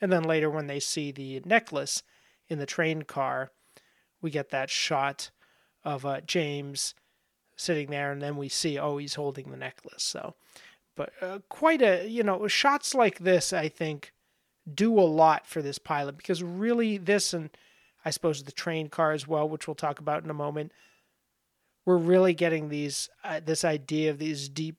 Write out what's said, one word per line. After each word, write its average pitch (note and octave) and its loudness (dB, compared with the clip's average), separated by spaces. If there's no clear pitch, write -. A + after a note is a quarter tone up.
And G3 0
then F3 4
later D#3+ 2
when D3+ -4
they C#3+ -6
see C#3+ -4
the C3+ -10
necklace F3 0
in D#3 -4
the C#3+ -6
train D#3+ 0
car, C3 -4
we D#3+ -4
get C#3+ -4
that C3+ -2
shot C#3 -2
of, C#3 -4
uh, C#3 -4
James C#3+ -4
sitting D3+ -2
there, C#3+ -2
and C#3+ -6
then C#3+ -4
we C#3 -6
see, D3 -2
oh, D3 -2
he's C#3+ -8
holding C#3 -6
the C3 -14
necklace. - -12
So, - -6
but, - -8
uh, F#3+ -8
quite D#4 2
a, F#3+ 4
you A#3 0
know, G3+ 0
shots C#4 2
like A#3 4
this, F3+ 4
I D#3+ -2
think, D#3 -6
do G#3+ 4
a G3 10
lot D#3+ 6
for - -6
this C#3 -6
pilot, C#3+ -2
because E3+ -2
really G#3+ 0
this, G3 2
and D#3+ -6
I D#3 0
suppose D3 0
the C#3 -16
train D#3+ -4
car D#3 2
as C#3+ -4
well, D3+ 2
which D#3 -8
we'll D#3 -6
talk D3 -4
about D3+ -2
in D#3 -6
a D3+ -6
moment, D3 -6
we're F3+ 6
really F3+ 6
getting D#3+ 0
these, D3 -6
uh, D#3+ -6
this D#3 0
idea D#3 0
of C#3+ -4
these D3 -6
deep, D#3 -8